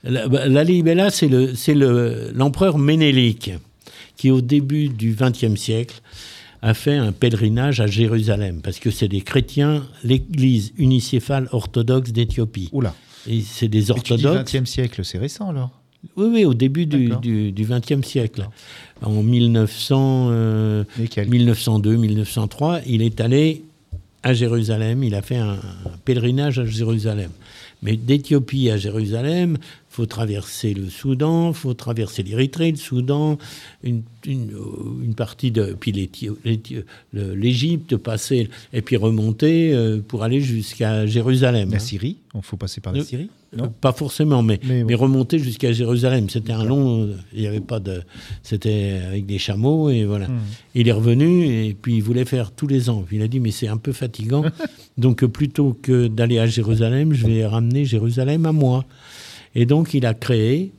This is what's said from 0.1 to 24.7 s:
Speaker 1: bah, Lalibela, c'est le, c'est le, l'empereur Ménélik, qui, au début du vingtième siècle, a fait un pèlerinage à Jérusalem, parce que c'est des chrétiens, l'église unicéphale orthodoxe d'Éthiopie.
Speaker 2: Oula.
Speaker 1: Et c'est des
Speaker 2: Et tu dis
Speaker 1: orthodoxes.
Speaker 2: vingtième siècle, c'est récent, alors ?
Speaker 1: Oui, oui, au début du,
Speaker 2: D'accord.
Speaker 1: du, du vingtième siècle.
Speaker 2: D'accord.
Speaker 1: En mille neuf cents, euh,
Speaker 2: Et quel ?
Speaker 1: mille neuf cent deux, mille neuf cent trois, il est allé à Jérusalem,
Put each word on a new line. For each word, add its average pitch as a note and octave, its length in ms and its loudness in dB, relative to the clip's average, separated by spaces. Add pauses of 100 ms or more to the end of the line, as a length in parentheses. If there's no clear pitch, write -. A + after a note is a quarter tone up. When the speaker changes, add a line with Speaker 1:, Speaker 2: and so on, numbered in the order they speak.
Speaker 1:
bah, C3 200 2
Lalibela, E3 640 4
c'est D#3+ 180 2
le, C3 280 4
c'est D3+ 180 0
le, A#2+ 600 2
l'empereur D3 440 2
Ménélik, C#3 760 2 (640)
qui, C3 140 2
au C3 100 4
début C#3+ 480 0
du A2+ 240 -2
vingtième A#2 440 2
siècle, A#2 440 -4 (600)
a A2 120 2
fait C#3+ 220 0
un A2+ 160 0
pèlerinage A#2 680 0
à G#2+ 80 2
Jérusalem, G#2 760 0
parce F#2+ 160 -8
que A2+ 120 -2
c'est G#2 160 -2
des F#2+ 140 -2
chrétiens, C#3+ 640 0 (200)
l'église B2+ 760 2
unicéphale C3 760 0
orthodoxe A#2+ 600 0
d'Éthiopie. A2 600 -2
Speaker 2:
Oula. B2 240 -2 (320)
Speaker 1:
Et A2+ 140 -2
c'est A2 260 -4
des G#2+ 120 2
Speaker 2:
Et - 20 4
tu G2+ 40 2
dis A#2+ 140 2
Speaker 1:
orthodoxes. C3 380 2
Speaker 2:
vingtième C3 280 -2
siècle, A#2 380 -4
c'est - 140 -10
récent, D3+ 320 -6
alors ? B2+ 220 -6 (440)
Speaker 1:
Oui, G3+ 160 0
oui, A3 140 4
au C3+ 80 4
début C3+ 320 2
du, C#3+ 220 2
Speaker 2:
D'accord. A#2 140 0
Speaker 1:
du, G#2+ 300 0
du G#2 140 -2
vingtième B2 380 -2
siècle. A2 380 -4 (600)
Speaker 2:
D'accord. G#2+ 160 -2
Speaker 1:
En G#2+ 60 2
mille A#2+ 280 4
neuf A2 240 2
cents, C3+ 540 2
euh, A2 540 0 (180)
Speaker 2:
Et A#2 60 -2
quel ? G#2 220 -2
Speaker 1:
mille A#2+ 160 6
neuf A2+ 140 4
cent A2 200 2
deux, G#2+ 160 4
mille A2 200 2
neuf G#2+ 140 -2
cent G#2+ 180 -2
trois, D#3 380 -2
il A#2 160 0
est A2+ 200 0
allé D3+ 420 2 (580)
à B2+ 120 2
Jérusalem, A#2 680 0